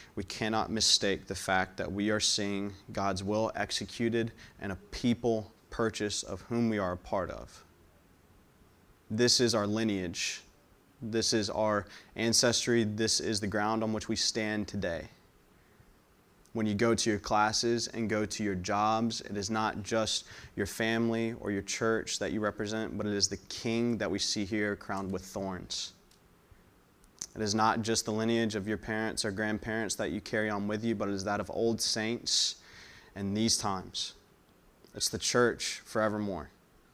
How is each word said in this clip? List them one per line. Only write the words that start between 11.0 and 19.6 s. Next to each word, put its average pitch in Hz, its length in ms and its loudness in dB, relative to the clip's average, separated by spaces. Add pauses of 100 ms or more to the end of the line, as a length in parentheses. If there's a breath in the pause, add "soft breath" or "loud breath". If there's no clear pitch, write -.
This 113 320 0
is 107 180 2
our 107 360 2 (300 loud breath)
ancestry. 117 640 4
This 107 380 0
is 98 180 0
the 107 80 -2
ground 107 380 0
on 110 80 0
which 107 160 -4
we 113 80 0
stand 107 500 0
today. 90 400 -4 (1500 soft breath)
When 110 120 0
you 104 80 2
go 113 200 4
to 110 140 2
your 104 100 2
classes 110 680 2
and 110 240 -4
go 107 160 2
to - 180 -4
your 101 100 0
jobs, 107 680 2
it 104 160 -6
is 98 100 -4
not 110 340 0